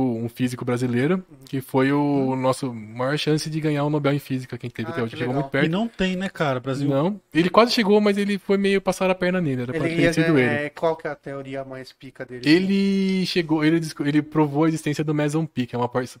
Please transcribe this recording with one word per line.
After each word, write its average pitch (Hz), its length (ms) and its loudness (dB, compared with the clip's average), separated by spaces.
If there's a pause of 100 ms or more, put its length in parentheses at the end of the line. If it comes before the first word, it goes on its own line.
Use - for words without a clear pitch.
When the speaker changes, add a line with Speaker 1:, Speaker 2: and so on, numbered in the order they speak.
(180)
Speaker 1:
um 117 100 -4
físico 123 380 -4
brasileiro, 127 580 0 (240)
que 135 140 -6
foi 135 300 2
o 143 80 4
Speaker 2:
Uhum. 139 360 2
Speaker 1:
nosso 131 380 0
maior 117 460 -4
chance 151 320 0
de 156 100 -4
ganhar 147 220 0
o 147 80 0
Nobel 143 220 0
em 147 40 0
Física 131 400 -6
que - 80 -12
a - 20 -8
gente - 80 -12
teve 120 140 -6
Speaker 2:
Ah, - 40 -6
Speaker 1:
até 123 100 -2
hoje. 113 80 -4
Speaker 2:
que 107 80 -12
Speaker 1:
Chegou 123 120 -2
Speaker 2:
legal. 139 120 -2
Speaker 1:
muito 135 80 -10
perto. 139 160 2
Speaker 3:
E - 20 -2
não 202 180 0
tem, 185 280 -2
né, 185 120 -4
cara? 139 320 -2
Brasil. 135 300 -2
Speaker 1:
Não. 160 320 0 (100)
Ele 170 200 2
quase 233 200 4
chegou, 208 300 4
mas 202 160 2
ele 202 220 -2
foi 196 180 0
meio 196 240 0
passar 190 300 0
a - 20 -2
perna 185 260 -2
nele. 135 220 -2
Era 123 120 -6
pra 160 140 -2
Speaker 2:
Ele 165 80 -4
Speaker 1:
ter 170 60 0
Speaker 2:
ia 165 120 4
Speaker 1:
sido 165 200 2
Speaker 2:
ganhar, 131 220 4
Speaker 1:
ele. 147 100 -4
Speaker 2:
é, 147 60 -8
qual 165 240 -2
que 160 120 -10
é 147 40 -6
a 143 40 -10
teoria 135 480 -10
mais 131 300 -14
pica 131 320 -16
dele? 123 240 -2
Speaker 1:
Ele 190 800 2
chegou, 156 360 0
ele 160 160 4
desco-, 156 280 -4
ele 147 160 2
provou 151 400 2
a 165 40 4
existência 156 360 -2
do 156 100 0
meson 151 320 0
pi, 123 220 -4
que - 80 -10
é - 20 -4
uma 120 100 0
par-, 123 200 -4 (120)